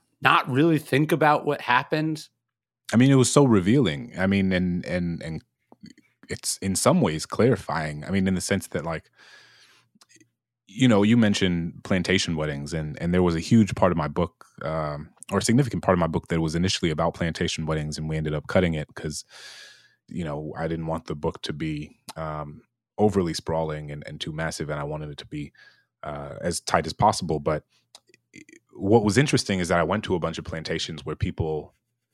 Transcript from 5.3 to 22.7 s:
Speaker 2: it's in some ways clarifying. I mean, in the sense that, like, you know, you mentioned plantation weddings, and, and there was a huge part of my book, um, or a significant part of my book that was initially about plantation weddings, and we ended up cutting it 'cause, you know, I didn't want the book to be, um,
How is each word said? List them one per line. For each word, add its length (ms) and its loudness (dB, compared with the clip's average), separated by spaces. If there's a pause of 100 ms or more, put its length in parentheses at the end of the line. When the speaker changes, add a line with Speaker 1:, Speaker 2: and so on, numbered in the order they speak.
Speaker 2:
it's 300 -6
in 180 -2
some 240 4
ways 260 0
clarifying. 800 0
I 60 -8
mean, 180 2
in 60 2
the 60 -2
sense 280 -2
that, 160 -6
like, 260 -8 (1600)
you 200 2
know, 160 6
you 140 6
mentioned 640 2
plantation 540 0
weddings, 360 -6
and, 280 -6
and 120 -2
there 100 4
was 120 4
a 60 0
huge 340 4
part 160 2
of 80 -2
my 80 0
book, 380 -4 (180)
um, 480 -6 (220)
or 60 0
a 40 0
significant 400 2
part 120 2
of 40 2
my 80 2
book 220 -4
that 120 0
was 140 -2
initially 360 0
about 240 -2
plantation 520 -4
weddings, 320 -4
and 100 -6
we 80 -4
ended 180 -4
up 120 -6
cutting 280 2
it 200 -6
'cause, 300 -10 (840)
you 160 -8
know, 320 -8
I 120 -4
didn't 180 -6
want 200 -6
the 100 -6
book 260 -6
to 100 -6
be, 460 -8 (180)
um, 460 -10 (360)